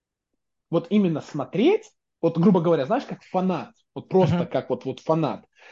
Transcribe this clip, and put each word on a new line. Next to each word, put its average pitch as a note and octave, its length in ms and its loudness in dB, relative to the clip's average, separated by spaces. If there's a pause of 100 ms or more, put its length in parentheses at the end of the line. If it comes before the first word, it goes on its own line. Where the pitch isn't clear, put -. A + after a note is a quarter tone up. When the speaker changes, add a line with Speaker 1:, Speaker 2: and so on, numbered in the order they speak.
(720)
Speaker 1:
Вот E3 200 -2
именно F#3 300 2
смотреть, B3+ 680 -2 (300)
вот, E3 180 0
грубо F3+ 220 4
говоря, D#3 240 0
знаешь, F#3+ 200 -2
как - 180 -14
фанат, F3+ 480 -4 (240)
вот - 140 -14
просто F3 320 2
Speaker 2:
Мгм. - 80 -4
Speaker 1:
как C3 220 -4
вот, B2+ 140 -6
вот B2+ 160 -8
фанат. D#3 460 -2 (260)